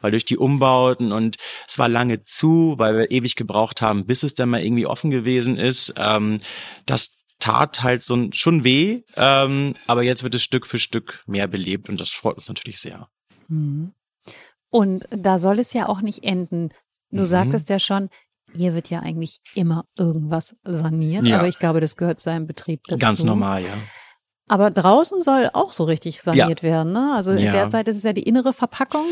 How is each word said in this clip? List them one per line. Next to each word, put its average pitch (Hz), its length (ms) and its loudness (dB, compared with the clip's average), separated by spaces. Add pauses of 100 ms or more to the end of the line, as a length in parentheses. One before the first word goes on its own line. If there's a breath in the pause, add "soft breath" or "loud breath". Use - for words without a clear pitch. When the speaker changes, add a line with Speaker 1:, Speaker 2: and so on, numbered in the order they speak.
Speaker 1:
weil 104 100 0
durch 113 140 0
die - 120 0
Umbauten 127 760 4
und 113 260 0 (300 loud breath)
es - 120 -6
war 123 100 4
lange 117 340 0
zu, 160 540 4
weil 110 180 2
wir 110 160 2
ewig 123 240 0
gebraucht 107 460 -2
haben, 104 240 0
bis 123 160 0
es 147 140 -4
dann 123 140 0
mal 120 140 0
irgendwie 113 220 0
offen 127 240 -2
gewesen 127 480 0
ist. 123 400 -2
Ähm, 107 440 0 (440 loud breath)
das - 240 0 (300)
tat - 420 0
halt 123 220 0
so 123 120 0
ein, 120 160 0
schon 165 320 2
weh, 170 380 2 (140)
ähm, 135 580 2 (140)
aber 123 160 2
jetzt 123 200 0
wird 120 120 -4
es 120 80 0
Stück - 240 -2
für 120 120 -4
Stück - 460 -6
mehr 101 220 -2
belebt 95 420 -6
und 98 100 -6
das 98 120 -8
freut - 260 -4
uns - 100 -16
natürlich - 320 -12
sehr. - 280 -14 (400)
Speaker 2:
Mhm. 156 460 -4 (760 loud breath)
Und 196 400 0
da 190 300 0
soll 196 180 2
es 240 160 -2
ja 226 160 -2
auch 190 120 -2
nicht 208 220 -6
enden. 175 460 -4 (420 soft breath)
Du 196 100 -2
Speaker 1:
Mhm. 190 40 2
Speaker 2:
sagtest 160 440 0
ja 196 100 0
schon, 196 300 -2 (440 soft breath)
hier 170 200 0
wird 165 160 -6
ja 170 120 -4
eigentlich 160 380 -8 (140)
immer 165 320 0 (100)
irgendwas 165 680 -2
saniert, 160 640 -2
Speaker 1:
Ja. 220 120 4
Speaker 2:
aber 175 80 2
ich 180 120 -4
glaube, 165 220 2
das 156 160 -2
gehört 170 220 -2
zu 165 120 -4
einem 160 160 -4
Betrieb 156 400 -8
dazu. 165 120 -2
Speaker 1:
Ganz 117 240 2
normal, 101 400 0
ja. 92 100 -6 (720 loud breath)
Speaker 2:
Aber 202 240 2
draußen 262 500 4
soll 269 320 2
auch 392 180 0
so - 120 -2
richtig 160 400 -4
saniert 165 400 2
Speaker 1:
Ja. 165 60 2
Speaker 2:
werden, 160 220 0
ne? 269 220 0
Also 190 200 -2
Speaker 1:
Ja. 202 180 2
Speaker 2:
derzeit 208 360 0
ist 214 100 -2
es 208 60 -6
ja 220 100 0
die 190 100 -4
innere 247 280 2
Verpackung, 285 600 -2